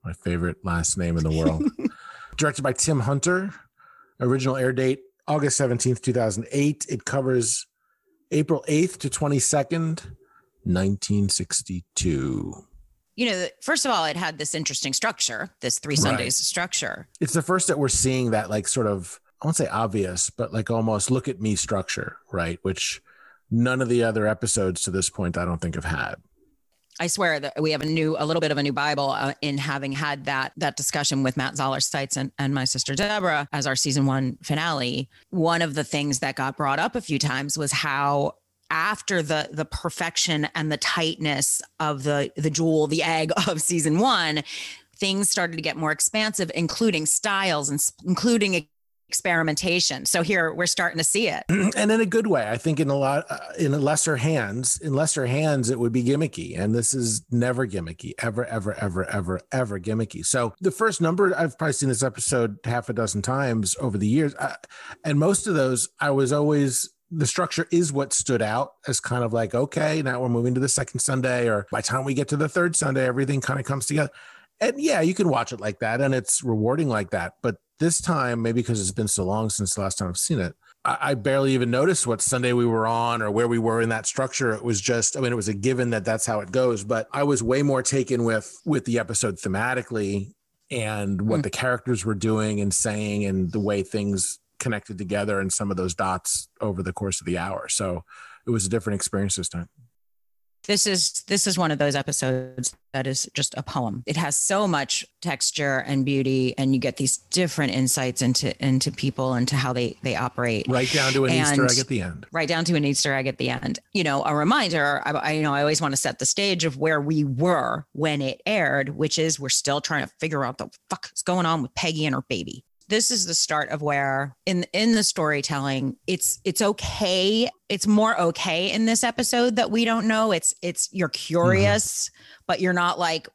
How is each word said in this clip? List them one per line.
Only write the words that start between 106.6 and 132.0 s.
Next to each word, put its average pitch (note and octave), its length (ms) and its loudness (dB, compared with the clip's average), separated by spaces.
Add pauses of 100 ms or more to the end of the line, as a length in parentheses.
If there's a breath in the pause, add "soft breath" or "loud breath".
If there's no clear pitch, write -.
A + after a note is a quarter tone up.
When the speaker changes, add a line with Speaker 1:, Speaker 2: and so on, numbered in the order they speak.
Speaker 2:
you B2+ 60 2
get B2 180 -2
these C3 180 0
different D#3 560 -2
insights B2+ 480 0
into, D3 340 2 (100)
into C3 280 2
people C3 400 -2
and B2 160 0
to C#3+ 80 0
how B2+ 160 0
they, B2 300 -2
they B2+ 120 -2
operate. A#2+ 540 -2
Speaker 1:
Right B2+ 240 2
down C3+ 200 2
to C3+ 120 4
an B2+ 80 2
Easter D3 300 4
Speaker 2:
And B2 80 4
Speaker 1:
egg B2 80 4
at C3 100 -2
the A2+ 140 -2
end. E2 300 -8
Speaker 2:
Right D#3+ 160 -2
down E3 180 0
to E3+ 80 2
an D3 100 4
Easter C#3+ 300 0
egg C3+ 140 -2
at C3 100 -6
the B2+ 100 -2
end. C3 300 -4 (160)
You F#3 100 2
know, C#3+ 200 0
a D3+ 100 2
reminder, D#3 720 2
I, D3 60 -2
I, D3+ 200 -2
you D#3 100 0
know, D3 120 2
I C#3+ 60 2
always D3+ 200 2
wanna C#3+ 160 0
set - 220 -2
the C3+ 80 -2
stage F#3+ 400 0
of C3+ 100 -2
where D#3 240 2
we D3+ 240 2
were C#3+ 680 0
when D3 280 0
it C3+ 240 -4
aired, C#3+ 460 2
which - 280 0
is D#3+ 220 0
we're C3+ 80 -6
still C#3+ 320 0
trying D3 260 -2
to - 140 -16
figure D3+ 240 -2
out B2+ 140 -4
the - 100 -6 (220)
fuck - 240 -8
is - 80 -6
going F3+ 240 2
on D#3+ 160 2
with B2 120 -6
Peggy D#3+ 300 -2
and C#3+ 100 0
her C3 140 -2
baby. G#2 360 -6 (240)
This G#3+ 220 2
is A3 160 0
the E3 80 -4
start D3+ 340 0
of D3+ 140 -4
where C#3 520 0 (120)
in, F3+ 260 0
in A3 220 4
the G#3+ 80 4
storytelling, C#3 1040 0
it's, - 360 -2
it's G3 200 -2
okay. G3+ 880 2 (180)
It's G3+ 180 -2
more G#3+ 320 4
okay E3+ 540 0
in A3 140 2
this A3+ 180 2
episode A#3+ 520 2
that A#3+ 140 2
we A3+ 140 2
don't A3+ 240 2
know. A3 240 2
It's, - 300 0
it's, F3 280 -2
you're F3 200 0
curious, F#3+ 1000 2